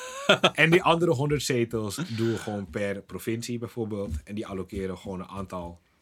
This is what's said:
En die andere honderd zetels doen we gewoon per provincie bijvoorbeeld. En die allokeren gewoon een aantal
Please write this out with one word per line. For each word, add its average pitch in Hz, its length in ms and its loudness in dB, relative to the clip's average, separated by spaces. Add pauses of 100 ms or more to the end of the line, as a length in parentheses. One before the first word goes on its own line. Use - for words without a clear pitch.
(520)
En 160 180 6
die 180 120 6
andere 170 300 4
honderd 147 300 2
zetels 117 520 0 (220)
doen 113 140 2
we 107 80 0
gewoon 101 320 -4
per 101 320 -2
provincie 117 560 -6
bijvoorbeeld. 107 520 -4 (140)
En 104 100 -10
die 110 120 -6
allokeren 95 520 -6
gewoon 95 220 -8
een 90 80 -10
aantal 90 520 -10 (220)